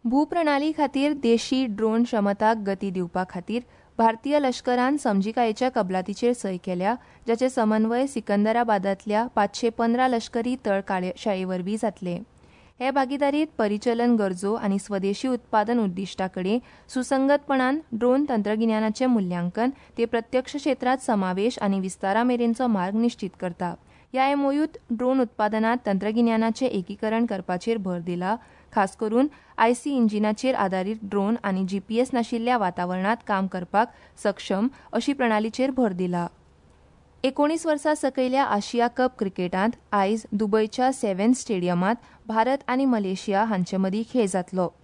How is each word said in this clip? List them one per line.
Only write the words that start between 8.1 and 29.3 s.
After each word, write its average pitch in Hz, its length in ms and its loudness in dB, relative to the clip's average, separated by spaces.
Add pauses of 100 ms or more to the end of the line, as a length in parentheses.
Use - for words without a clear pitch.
पांचशे 214 420 0
पंदरा 240 380 2
लश्करी 247 480 -2 (100)
तळ 196 160 0
कार्यशाळेवरवीं 185 1000 -4
जातले. 180 380 -4 (600)
हे 262 120 -2
भागीदारीत 277 560 0 (100)
परिचलन 233 580 2
गरजो 196 380 0
आनी 202 260 -2
स्वदेशी 196 480 -2
उत्पादन 233 520 0
उद्दिश्टाकडे 190 800 -2 (300)
सुसंगतपणान 269 920 2 (120)
ड्रोन 247 380 2
तंत्रगिन्यानाचें 220 760 0
मुल्यांकन, 196 640 0 (280)
ते 233 80 2
प्रत्यक्ष 254 500 -2
क्षेत्रांत 262 420 0
समावेश 202 640 0
आनी 196 200 0
विस्तारा 190 440 -2
मेरेनचो 240 440 0
मार्ग 202 280 0
निश्चित 226 340 -2 (100)
करता. 175 360 -6 (380)
ह्या 262 140 2
एमओयूत 285 500 0 (120)
ड्रोन 254 320 0
उत्पादनांत 220 640 0
तंत्रगिन्यानाचें 220 840 0
एकीकरण 214 580 -2
करपाचेर 196 520 -4
भर 185 220 -4
दिला, 180 360 -4 (380)
खास 196 220 0
करून 226 320 2 (300)